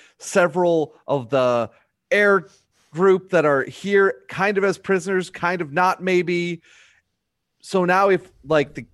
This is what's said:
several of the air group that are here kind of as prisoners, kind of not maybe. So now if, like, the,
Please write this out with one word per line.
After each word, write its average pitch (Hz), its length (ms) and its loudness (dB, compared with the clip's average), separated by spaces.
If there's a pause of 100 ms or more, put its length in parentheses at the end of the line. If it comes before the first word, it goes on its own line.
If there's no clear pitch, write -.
(180)
several 170 760 0 (120)
of 127 240 -4
the 123 400 0 (400)
air 196 380 2 (420)
group 185 400 2
that 165 140 2
are 139 200 2
here 196 640 -2
kind 196 300 -2
of 190 60 0
as 196 140 -2
prisoners, 185 520 -4
kind 175 300 -6
of 147 120 -10
not 180 300 0
maybe. 175 580 -2 (1000)
So 185 240 -2
now 190 240 2
if, 185 240 -2 (120)
like, 147 300 0
the, 120 200 -16